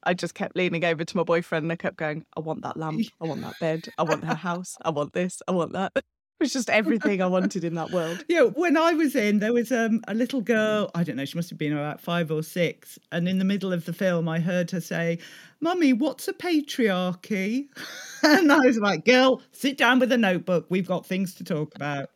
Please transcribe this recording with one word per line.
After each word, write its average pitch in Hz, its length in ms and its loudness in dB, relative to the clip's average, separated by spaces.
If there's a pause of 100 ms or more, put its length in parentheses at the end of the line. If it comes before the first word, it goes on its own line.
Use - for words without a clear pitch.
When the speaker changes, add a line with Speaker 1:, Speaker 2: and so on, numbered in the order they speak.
Speaker 1:
I 180 60 2
just 175 220 -6
kept - 180 -8
leaning 175 300 0
over 165 200 0
to - 120 -8
my 170 80 0
boyfriend 170 400 0
and 160 80 -2
I - 20 -2
kept - 220 -6
going, 156 280 -6 (120)
"I 160 40 -8
want 156 220 -6
that - 140 -8
lamp, 160 240 -6 (200)
I 165 60 -10
want 156 140 -6
that 165 180 -12
bed, 160 300 -4 (100)
I 160 60 0
want 156 200 -2
her 160 120 -2
house, 175 460 -8
I - 80 -2
want 143 240 -4
this, 180 340 -4
I - 20 -4
want 175 220 -2
that." 190 240 -4
It - 480 -6
was 254 80 -2
just 254 160 -4
everything 214 540 2
I 185 40 2
wanted 185 380 0
in 165 100 -4
that 165 160 -4
world. 170 360 -4
Speaker 2:
<laughs> - 20 -20
Yeah, 339 140 4
when 285 340 2
I 330 160 4
was 302 240 2
in, 208 220 2
there 214 160 0
was, 240 180 0
um, 226 340 0
a 202 60 -6
little 233 300 -2
girl, 214 520 0
I 170 80 0
don't 151 140 -4
know, 135 80 -4
she 156 140 -8
must 170 100 -6
have 160 100 -14
been 151 140 -2
about 147 260 -4
five 170 320 -2
or 156 120 -2
six, - 560 -4 (120)
and 175 160 -2
in 190 120 0
the 190 60 2
middle 190 280 0
of 175 140 -4
the 170 80 -6
film 175 340 0
I 160 100 -2
heard 175 320 0
her 180 100 -4
say, 170 380 -2 (420)
"Mummy, 330 320 2
what's 262 360 -2
a 381 40 -6
patriarchy?" 220 1400 -2
<laughs> - 480 -12
And 302 300 6
I 311 60 8
was 254 200 6
like, 202 260 0
"Girl, 254 360 6 (120)
sit 277 260 -2
down 254 200 6
with 247 140 4
a 247 60 4
notebook, 180 500 2
we've 185 180 0
got 175 200 -2
things 185 280 -2
to - 100 -14
talk 151 300 -4
about." 143 420 -6